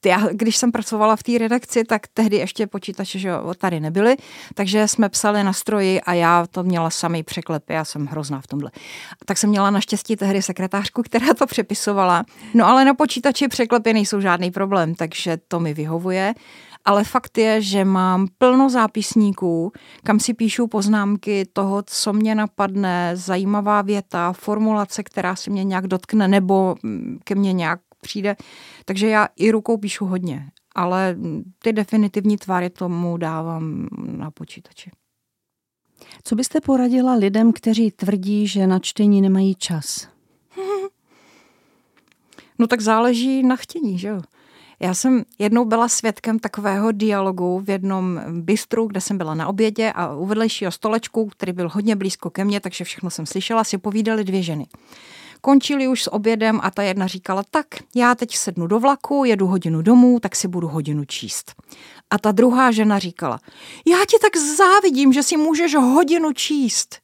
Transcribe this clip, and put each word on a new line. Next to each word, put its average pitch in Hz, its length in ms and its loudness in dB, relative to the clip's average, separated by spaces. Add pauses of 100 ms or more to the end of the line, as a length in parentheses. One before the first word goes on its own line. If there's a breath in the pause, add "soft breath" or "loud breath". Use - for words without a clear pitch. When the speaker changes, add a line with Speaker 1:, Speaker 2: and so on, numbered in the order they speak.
Speaker 1:
Ty, - 80 0
já, 190 240 2
když 220 240 -2
jsem 240 160 0
pracovala 220 440 0
v - 60 -10
té 240 160 -2
redakci, 233 460 -2
tak 220 220 -4
tehdy 214 300 0
ještě 196 300 -4
počítače, 196 520 -10
že 190 100 -6
jo, 170 300 -6
tady 175 220 -2
nebyly, 196 360 2 (380 loud breath)
takže 208 340 0
jsme 208 200 2
psali 208 360 0
na 196 80 0
stroji 196 480 0
a 180 120 -4
já 170 380 4
to 185 120 -6
měla 170 280 0
samý 165 320 -4
překlepy, 160 500 -8
já 156 120 -2
jsem 147 220 -6
hrozná 143 340 -8
v - 60 -20
tomhle. 143 240 -8 (560 loud breath)
Tak 190 120 -2
jsem 208 120 2
měla 202 200 4
naštěstí 208 460 -2
tehdy 196 260 0
sekretářku, 190 600 -4
která 240 320 0
to 277 120 -2
přepisovala. 196 800 -2 (300 loud breath)
No 233 120 6
ale 247 180 6
na 269 100 6
počítači 277 540 0
překlepy 233 440 0
nejsou 208 280 0
žádný 180 300 0
problém, 190 440 0
takže 165 440 -4 (100)
to 170 120 -2
mi 156 140 -2
vyhovuje. 180 600 -4 (540 loud breath)
Ale 202 160 4
fakt - 340 -4
je, 220 240 4
že 196 220 0
mám 185 420 2 (120)
plno 254 320 6
zápisníků, 208 1000 0 (320 loud breath)
kam 214 160 2
si 233 140 -2
píšu 226 320 -2
poznámky 202 840 0
toho, 196 340 -2
co - 260 -4
mě 214 220 2
napadne, 196 800 -2
zajímavá 196 680 -2
věta, 190 500 -4
formulace, 208 680 -2
která 185 340 -6
se - 140 -10
mě 196 140 -2
nějak 190 220 -2
dotkne 190 420 0
nebo, 190 540 4
mm, 107 420 -8
ke 202 100 -6
mně 196 180 0
nějak 175 280 -2 (220)
přijde. 202 340 -6 (480 loud breath)
Takže 196 240 -2
já 214 280 2
i 214 140 2
rukou 220 260 0
píšu 208 300 -6
hodně, 170 440 -4 (240)
ale, 180 400 0
mm, 165 280 -8 (160)
ty 226 140 -2
definitivní 208 640 0
tvary 180 340 -2
tomu 175 460 -4
dávám 160 720 -6 (180)
na 156 240 -10
počítači. - 600 -20 (1300 loud breath)
Speaker 2:
Co - 100 -2
byste 262 260 -2
poradila 254 540 2
lidem, 220 380 4
kteří 220 380 2
tvrdí, 202 560 -2
že 190 200 2
na 185 120 4
čtení 202 420 4
nemají 190 340 4
čas? - 540 -8 (480)
Speaker 1:
<laughs> 381 320 -4 (1700 soft breath)
No 226 80 4
tak 233 140 0
záleží 240 640 2
na 254 140 4
chtění, 233 420 -6
že 185 100 -8
jo? 208 120 -6 (600 soft breath)
Já 185 140 -2
jsem 254 280 2 (160)
jednou 220 260 2
byla 226 240 2
svědkem 226 500 -2
takového 208 540 -2
dialogu 190 680 0
v 196 100 -8
jednom 185 500 -2 (200)
bistru, 220 460 0
kde 196 140 -6
jsem 196 180 -4
byla 156 160 -4
na 160 140 -4
obědě 214 440 0
a 170 220 -6
u 156 120 -6
vedlejšího 214 440 -2
stolečku, 226 560 -4
který 190 260 -8
byl 180 160 -4
hodně 208 280 0
blízko 190 340 -6
ke 196 140 -4
mně, 202 160 0
takže 180 240 -10
všechno - 260 -10
jsem 160 160 -10
slyšela, 220 380 -2
si 202 140 -4
povídaly 214 460 -2
dvě 190 180 -2
ženy. 156 240 -6 (760 loud breath)
Končili 269 480 2
už 254 140 -2
s - 100 -6
obědem 220 500 0
a 196 80 -2
ta - 120 -4
jedna 190 240 0
říkala: 185 440 -6
„Tak, 302 160 -2 (280)
já 247 200 4
teď 240 220 -6
sednu 175 300 -4
do 208 140 2
vlaku, 277 440 0
jedu 202 220 4
hodinu 170 360 0
domů, 247 380 8
tak - 160 -6
si 196 120 -4
budu 175 200 -4
hodinu 147 360 -4
číst.“ - 480 -10 (580 loud breath)
A 208 80 0
ta 214 140 2
druhá 247 380 4
žena 214 280 2
říkala: 170 400 -6 (480 loud breath)
„Já 349 120 4 (100)
ti - 140 6
tak 415 140 4 (200)
závidím, 359 560 6
že 277 100 4
si 330 140 0
můžeš 302 380 2
hodinu 302 580 4
číst.“ - 720 -2